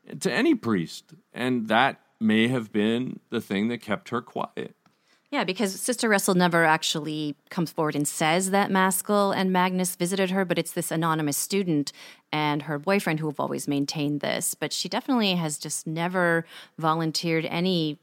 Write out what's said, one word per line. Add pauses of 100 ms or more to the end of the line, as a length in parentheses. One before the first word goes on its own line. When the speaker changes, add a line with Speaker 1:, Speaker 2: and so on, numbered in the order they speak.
(180)
Speaker 1:
to
any
priest, (200)
and
that (180)
may
have
been (100)
the
thing
that
kept
her
quiet. (560)
Speaker 2:
Yeah,
because
Sister
Russell
never
actually (140)
comes
forward
and
says
that
Maskell
and
Magnus
visited
her,
but
it's
this
anonymous
student (400)
and
her
boyfriend
who
have
always
maintained
this.
But
she
definitely
has
just
never (340)
volunteered
any